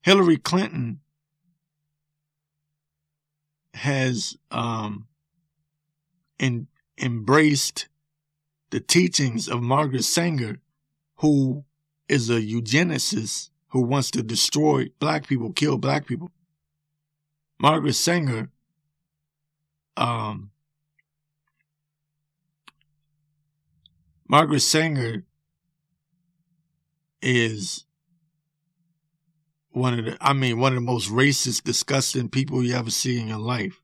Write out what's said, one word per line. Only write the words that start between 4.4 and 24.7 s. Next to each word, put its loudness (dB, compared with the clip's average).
um, -6
en-, -2
embraced 2
the -6
teachings 2
of -4
Margaret 0
Sanger, -2
who 2
is 2
a 2
eugenicist -2
who 0
wants 0
to -2
destroy 0
black -2
people, -2
kill 0
black -2
people. -8
Margaret 4
Sanger, 0
um, -4
Margaret 4
Sanger 0